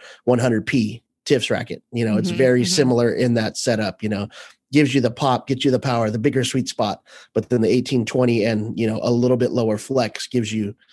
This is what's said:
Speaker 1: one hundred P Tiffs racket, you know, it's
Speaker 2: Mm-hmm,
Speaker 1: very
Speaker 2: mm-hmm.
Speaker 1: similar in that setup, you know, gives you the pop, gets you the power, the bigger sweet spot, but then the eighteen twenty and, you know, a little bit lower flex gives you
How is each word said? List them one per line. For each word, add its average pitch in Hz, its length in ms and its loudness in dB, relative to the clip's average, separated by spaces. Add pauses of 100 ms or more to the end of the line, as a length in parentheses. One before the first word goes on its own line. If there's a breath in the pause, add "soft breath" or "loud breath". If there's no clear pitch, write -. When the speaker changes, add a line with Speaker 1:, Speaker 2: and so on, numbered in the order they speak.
(240 loud breath)
Speaker 1:
one 123 140 4
hundred 117 280 0
P 110 360 0 (240)
Tiffs 131 240 0
racket, 110 320 -6 (100)
you 117 140 -2
know, 107 100 2
it's 101 140 0
Speaker 2:
Mm-hmm, 170 80 -2
Speaker 1:
very 127 240 4
Speaker 2:
mm-hmm. 107 60 0
Speaker 1:
similar 120 440 2
in 120 220 0
that 107 240 -2
setup, 107 440 -2
you 107 60 -4
know, 104 200 -4 (440 loud breath)
gives 139 220 4
you 139 60 4
the 120 100 2
pop, 123 360 -2
gets 135 180 -2
you 139 60 4
the 127 80 2
power, 117 320 0
the 113 80 -4
bigger 127 240 0
sweet 127 260 -2
spot, - 340 -4 (320 loud breath)
but - 160 -2
then 123 100 2
the 220 80 2
eighteen 123 360 0
twenty 120 400 0
and, 110 340 -2
you 113 80 0
know, 107 160 -2
a - 80 0
little 123 260 2
bit 120 160 0
lower 110 260 0
flex 120 480 -4
gives 113 260 -2
you 107 220 -4 (180 soft breath)